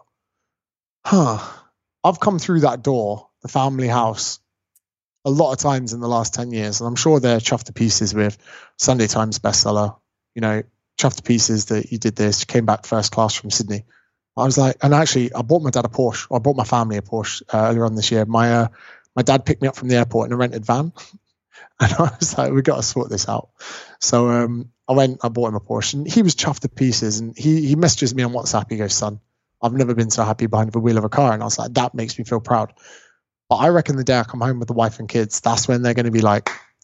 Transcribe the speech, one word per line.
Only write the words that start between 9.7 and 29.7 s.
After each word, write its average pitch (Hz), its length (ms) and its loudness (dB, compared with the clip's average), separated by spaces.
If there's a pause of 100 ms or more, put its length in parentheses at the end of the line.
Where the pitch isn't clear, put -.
you 117 60 -8
know, 110 220 0 (360)
chuffed - 180 2
to - 60 -14
pieces 113 440 2
that 107 260 -4
you 117 60 -4
did 107 180 -2
this, 104 280 0
came 117 220 0
back 107 200 0
first 110 260 -2
class 110 220 0
from - 160 -8
Sydney." 104 340 -4 (540)
I 120 60 2
was 135 140 2
like, 131 240 4
and 143 100 4
actually, 139 400 2
I 120 100 -6
bought 160 200 2
my 139 80 -2
dad 117 160 0
a - 20 -4
Porsche, 113 400 -2
or - 80 -2
I 120 40 0
bought 139 160 2
my 123 80 0
family 110 340 0
a 98 40 -4
Porsche, 107 400 -8 (120)
uh, 110 140 2
earlier 117 180 2
on 110 80 -2
this 110 160 -2
year. 110 160 2
My, 117 260 2
uh, 117 160 2 (460)
my 127 80 2
dad 135 240 2
picked 147 160 0
me 135 60 2
up 131 80 -8
from 127 120 -8
the 123 80 4
airport 117 320 2
in 120 60 -4
a - 20 -2
rented 120 300 -2
van, 143 260 0 (440)
<laughs> - 440 -16
and 110 120 4
I - 260 2
was - 180 -4
like, 131 160 0
"We 135 80 2
gotta 131 220 0
sort 120 260 -4
this 107 200 -4
out." 110 200 -6 (500)
So, 120 300 2
um, 120 420 -2 (160)
I 131 60 0
went, 131 320 2
I 117 60 -4
bought 117 180 -2
him 107 60 -4
a 104 60 -4
Porsche, 113 340 -4
and 143 120 -6
he 233 160 2
was 180 140 2
chuffed - 240 -4
to 135 80 -4
pieces. 113 500 -2
And 113 180 -10
he, 156 300 2
he 143 100 2
messages 143 380 0
me 127 80 0
on 120 100 -2
WhatsApp. 117 380 -4
He 113 60 -6
goes, 104 160 -2
"Son, 107 280 -4 (420)
I've 117 100 0